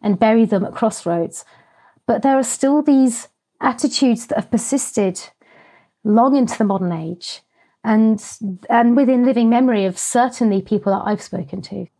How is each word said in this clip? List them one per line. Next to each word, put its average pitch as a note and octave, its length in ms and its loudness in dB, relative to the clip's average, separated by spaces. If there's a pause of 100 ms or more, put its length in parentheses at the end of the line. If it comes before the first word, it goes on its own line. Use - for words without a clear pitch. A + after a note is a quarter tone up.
and G3+ 200 -2
bury A3+ 240 4
them G3 200 0
at - 80 -10
crossroads. E3+ 720 -4 (640)
But G#3+ 160 -2
there C4+ 160 2
are C4 60 0
still C#4 360 0
these C4 460 2 (340)
attitudes A#3+ 680 0
that - 80 -4
have - 160 -6
persisted G#3 680 -4 (840)
long A#3 320 4
into B3 200 0
the - 60 -2
modern F#3+ 300 -2
age E3 480 -10 (420)
and, A3 400 2 (480)
and A#3 260 4
within B3+ 300 2
living A#3 240 2
memory A#3 340 2
of F#3+ 140 -4
certainly A#3+ 640 0
people G3+ 300 -2
that F#3+ 120 -2
I've G#3 180 -4
spoken F#3 400 -10
to. F#3+ 260 -12 (120)